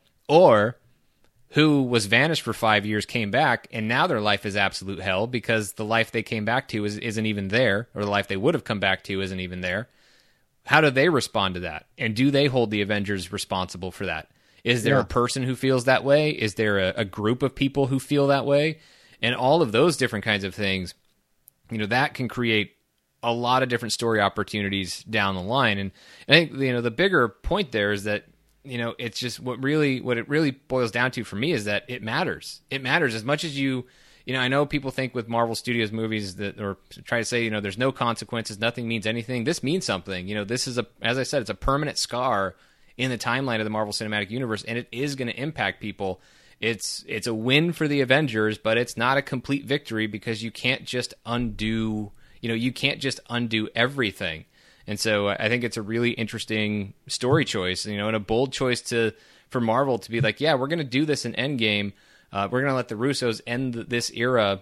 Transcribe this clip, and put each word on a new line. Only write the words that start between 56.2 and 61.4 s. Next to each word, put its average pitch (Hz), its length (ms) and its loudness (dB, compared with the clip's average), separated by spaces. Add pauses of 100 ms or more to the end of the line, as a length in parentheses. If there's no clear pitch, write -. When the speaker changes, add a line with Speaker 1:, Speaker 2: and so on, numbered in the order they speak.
Speaker 1:
story 135 360 2
choice, 92 440 -4
you 104 100 -6
know, 104 100 -2
and 110 80 0
a 110 40 0
bold 117 340 0
choice 123 300 0
to, 113 300 0 (360)
for 127 100 -2
Marvel 120 380 2
to 107 140 -10
be 117 100 0
like, 107 180 0
"Yeah, 151 140 2
we're 131 140 0
gonna 165 160 -2
do 131 220 0
this 147 200 -2
in 117 80 -6
Endgame. 110 600 0 (380)